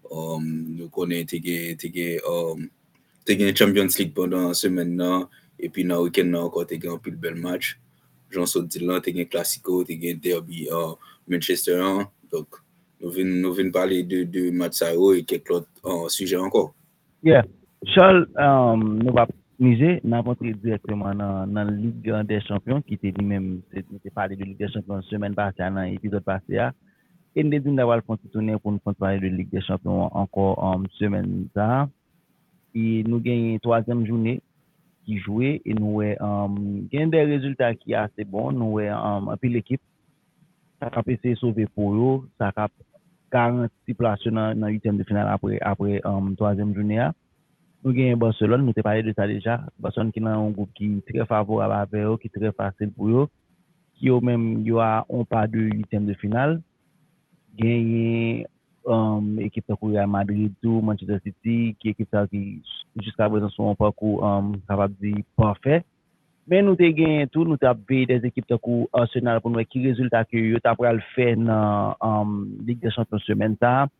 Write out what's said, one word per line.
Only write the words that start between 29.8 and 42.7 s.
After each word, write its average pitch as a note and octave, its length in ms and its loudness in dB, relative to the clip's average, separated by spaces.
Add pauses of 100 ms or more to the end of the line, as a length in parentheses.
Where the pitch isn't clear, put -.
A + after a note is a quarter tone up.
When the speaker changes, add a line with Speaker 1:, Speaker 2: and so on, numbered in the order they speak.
Speaker 2:
an - 160 -2
ankò G2 240 0 (500)
semèn G2+ 300 -2 (260)
sa G#2 220 0
a. C3+ 60 2 (1300)
Nou A#2 160 0
genyen A#2 400 0
twazyèm A#2 440 0
jounen A2+ 320 0 (680)
ki G#2+ 180 -4
jwe, B2 300 0 (200)
nou G#2+ 240 -2
wè G#2 140 0 (800)
gen D#3 200 0
dè D#3 160 4
rezilta C3+ 520 0
ki A2+ 200 -4
ase G#2+ 280 -6
bon. A#2 300 -4
Nou A2 220 -2
wè G#2 120 -2
anpil G#2+ 680 -2
ekip B2+ 220 -6 (1000)
sa A#2+ 80 -10
k A#2+ 120 -2
ap B2+ 120 -2
eseye A#2 260 0
sove A2 360 0
po G2+ 220 0
yo, C3 160 4 (260)
sa G2 160 -2
k G#2+ 120 -2
ap - 60 -8 (580)